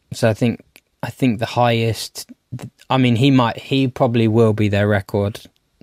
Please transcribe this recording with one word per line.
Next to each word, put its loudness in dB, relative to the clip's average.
so 0
I 0
think, -2
I -10
think -2
the -4
highest, -2
I 2
mean, 4
he 4
might, 2
he -2
probably 0
will 4
be 0
their 0
record -2